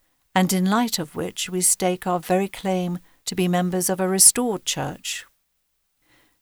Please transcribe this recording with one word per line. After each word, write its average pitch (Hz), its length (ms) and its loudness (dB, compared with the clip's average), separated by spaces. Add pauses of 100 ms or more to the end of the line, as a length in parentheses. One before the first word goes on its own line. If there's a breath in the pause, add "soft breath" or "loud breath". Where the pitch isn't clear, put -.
(340)
and 185 180 4
in 185 140 2
light 220 320 0
of 151 180 -8
which 170 320 -6
we 180 140 -4
stake 180 460 0
our 180 120 0
very 185 280 0
claim 180 500 -2 (280 soft breath)
to - 100 -6
be 180 120 2
members 180 400 0
of 185 120 -2
a 185 100 0
restored 190 560 2
church - 600 -8 (1160 soft breath)